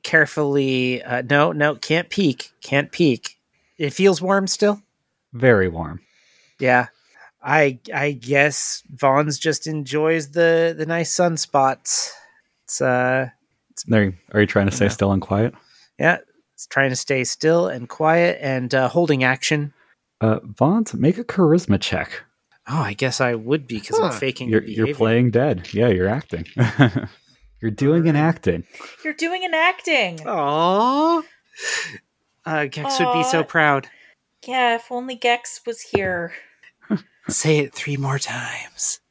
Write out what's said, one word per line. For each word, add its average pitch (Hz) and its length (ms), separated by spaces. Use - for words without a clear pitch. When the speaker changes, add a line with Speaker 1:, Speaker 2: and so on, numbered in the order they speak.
Speaker 1:
carefully. 139 960
Uh, 127 260
no, 147 240
no, 151 220
can't 165 360
peek. 165 400
Can't - 300
peek. - 460
It 147 160
feels 185 300
warm 196 240
still? 208 360
Speaker 2:
Very 117 360
warm. 82 320
Speaker 1:
Yeah. 123 300
I, 139 360
I 147 180
guess 139 720
Vons 139 460
just - 300
enjoys 151 640
the, 165 440
the 156 100
nice 165 280
sunspots. 151 960
It's, - 160
uh, 127 480
it's - 140
Speaker 2:
There, 104 280
are 107 80
you 104 80
trying 101 200
to 98 60
stay 101 120
Speaker 1:
Yeah. 101 40
Speaker 2:
still 98 220
and 98 100
quiet? 107 320
Speaker 1:
Yeah. 165 180
It's - 120
trying 135 240
to 127 60
stay 131 260
still 165 460
and 120 200
quiet 170 540
and, 131 320
uh, 131 140
holding 151 340
action. 143 500
Speaker 2:
Uh, 110 220
Vons, 190 520
make 135 220
a 240 80
charisma 170 560
check. - 300
Speaker 1:
Oh, 139 120
I - 140
guess 131 260
I 123 160
would 123 320
be 113 120
'cause - 200
I'm 269 100
Speaker 3:
Huh. 117 80
Speaker 1:
faking 131 300
Speaker 2:
You're, 110 140
Speaker 1:
the 113 100
Speaker 2:
you're 110 140
Speaker 1:
behavior. 143 120
Speaker 2:
playing 117 320
dead. 117 420
Yeah, 110 160
you're 92 200
acting. 104 360
<laughs> 113 520
You're 113 80
doing 156 380
an 151 80
Speaker 1:
All 147 60
right. 160 60
Speaker 2:
acting. 87 360
Speaker 4:
You're 311 100
doing 349 300
an 349 80
acting. 302 760
Speaker 1:
Aw. 202 960
Uh, 156 200
Gex 165 320
would 247 140
be 247 100
so 247 180
Speaker 4:
Aw. 156 40
Speaker 1:
proud. 147 420
Speaker 4:
Yeah, 247 280
if 226 140
only 254 240
Gex 240 520
was 233 160
here. 180 500
Speaker 1:
<laughs> - 400
Say 151 300
it 139 160
three 143 240
more 139 200
times. - 840